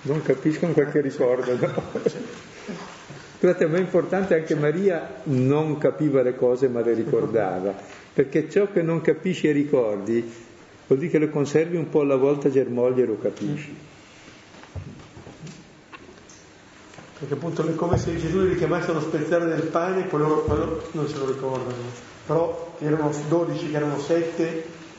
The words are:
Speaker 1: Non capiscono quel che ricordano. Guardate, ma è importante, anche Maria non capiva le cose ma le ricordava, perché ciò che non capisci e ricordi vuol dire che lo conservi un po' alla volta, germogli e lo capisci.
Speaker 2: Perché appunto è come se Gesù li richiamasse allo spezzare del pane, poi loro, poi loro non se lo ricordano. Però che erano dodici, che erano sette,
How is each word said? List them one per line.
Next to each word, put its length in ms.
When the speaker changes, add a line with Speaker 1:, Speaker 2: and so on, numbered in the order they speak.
Speaker 1:
Non 180
capiscono 520
quel 160
che 120
ricordano. 720
Guardate, 280
ma 100
è 20
importante, 540
anche 220
Maria 680
non 540
capiva 440
le 140
cose 320
ma 140
le 120
ricordava, 800
perché 360
ciò 220
che 100
non 200
capisci 460
e 40
ricordi 920
vuol 120
dire 120
che 80
lo 100
conservi 480
un 120
po' 120
alla 160
volta, 320
germogli 520
e 40
lo 120
capisci. 580
Speaker 2:
Perché 160
appunto 340
è 80
come 220
se 200
Gesù 240
li 80
richiamasse 420
allo 100
spezzare 440
del 180
pane, 400
poi 160
loro, 220
poi 160
loro 340
non 160
se 100
lo 100
ricordano. 540
Però 500
che 80
erano 260
dodici, 420
che 60
erano 220
sette, 720